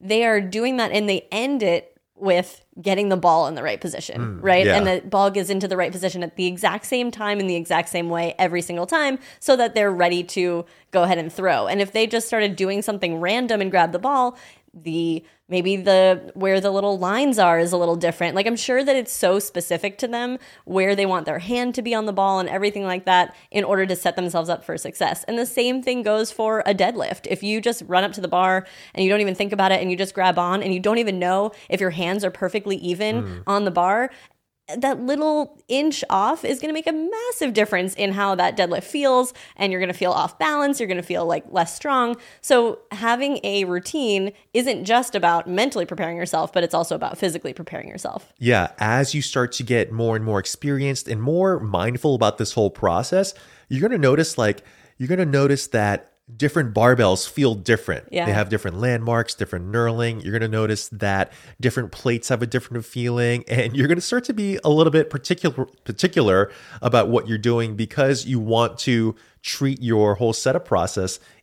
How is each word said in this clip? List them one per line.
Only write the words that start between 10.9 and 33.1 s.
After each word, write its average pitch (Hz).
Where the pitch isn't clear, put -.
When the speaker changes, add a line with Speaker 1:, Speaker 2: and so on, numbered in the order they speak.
Speaker 1:
go 180
ahead 175
and 165
throw. 156
And 190
if 196
they 220
just 226
started 208
doing 196
something 190
random 220
and 190
grab 170
the 180
ball, 254
the, 165
maybe 185
the, 185
where 190
the 196
little 196
lines 220
are 175
is 170
a 180
little 170
different. 170
Like, 196
I'm 233
sure 262
that 269
it's 254
so 190
specific 190
to 262
them 240
where 190
they 196
want 180
their 156
hand 240
to 254
be 233
on 220
the 214
ball 196
and 180
everything 202
like 185
that 180
in 208
order 190
to 185
set 180
themselves 175
up 170
for 165
success. -
And 233
the 247
same 254
thing 247
goes 214
for 220
a 202
deadlift. 190
If 190
you 208
just 233
run 180
up 202
to 208
the 180
bar 185
and -
you 190
don't 208
even 196
think 202
about 196
it 190
and 185
you 185
just 190
grab 185
on 180
and 190
you 180
don't 208
even 208
know 190
if 196
your 190
hands 180
are 190
perfectly 196
even 208